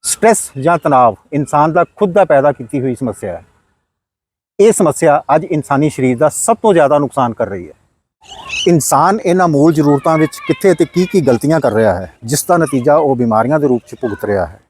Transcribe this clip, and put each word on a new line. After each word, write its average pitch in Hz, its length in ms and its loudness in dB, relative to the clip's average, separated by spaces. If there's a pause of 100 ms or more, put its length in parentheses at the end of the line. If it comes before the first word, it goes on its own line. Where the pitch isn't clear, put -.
ਸਟ੍ਰੈਸ - 480 0 (100)
ਜਾਂ 160 180 0
ਤਣਾਅ 127 340 2 (200)
ਇਨਸਾਨ 147 400 0
ਦਾ 170 120 0
ਖੁਦ - 280 -4
ਦਾ 190 120 2
ਪੈਦਾ 143 280 2
ਕੀਤੀ 131 280 -8
ਹੋਈ 127 140 -4
ਸਮੱਸਿਆ 110 380 -8
ਹੈ। 85 140 -14 (1120)
ਇਹ 214 120 6
ਸਮੱਸਿਆ 156 500 2 (120)
ਅੱਜ 160 100 0
ਇਨਸਾਨੀ 147 460 -2
ਸਰੀਰ 127 280 -2
ਦਾ 151 100 2
ਸਭ - 340 -2
ਤੋਂ 214 120 2
ਜ਼ਿਆਦਾ 147 240 4
ਨੁਕਸਾਨ 131 340 -2
ਕਰ 107 160 -4
ਰਹੀ 90 200 -12
ਹੈ। 73 60 -20 (920)
ਇਨਸਾਨ 170 560 2
ਇਹਨਾਂ 180 240 2
ਮੂਲ 156 240 4
ਜ਼ਰੂਰਤਾਂ 147 460 0
ਵਿੱਚ 156 280 -2
ਕਿੱਥੇ 190 280 0
ਤੇ 175 100 0
ਕੀ 180 220 -2
ਕੀ 185 140 0
ਗਲਤੀਆਂ 143 400 0
ਕਰ 120 120 0
ਰਿਹਾ 107 220 2
ਹੈ, 92 200 -10 (100)
ਜਿਸ 131 200 -4
ਦਾ 175 120 2
ਨਤੀਜਾ 147 400 0
ਉਹ 143 200 0
ਬਿਮਾਰੀਆਂ 120 440 0
ਦੇ 143 80 0
ਰੂਪ 120 180 0
'ਚ - 80 -18
ਭੁਗਤ 107 300 -8
ਰਿਹਾ 98 220 -2
ਹੈ। 87 240 -18